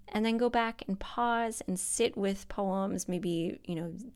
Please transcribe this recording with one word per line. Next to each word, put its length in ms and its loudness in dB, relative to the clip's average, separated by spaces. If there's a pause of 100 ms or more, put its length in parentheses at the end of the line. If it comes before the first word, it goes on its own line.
(140)
and 120 2
then 120 4
go 120 4
back 380 0
and 120 -2
pause 680 0
and 120 0
sit 380 2
with 300 0
poems, 640 0
maybe, 560 0
you 100 -4
know, 180 -4 (220)